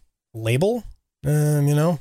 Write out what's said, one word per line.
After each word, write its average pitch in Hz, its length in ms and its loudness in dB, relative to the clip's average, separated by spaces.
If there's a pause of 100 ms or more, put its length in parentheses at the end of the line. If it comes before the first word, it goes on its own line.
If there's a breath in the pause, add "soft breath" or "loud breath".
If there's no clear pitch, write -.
(320)
label, 139 520 -2 (420)
um, 147 420 2
you 147 60 2
know, 156 260 0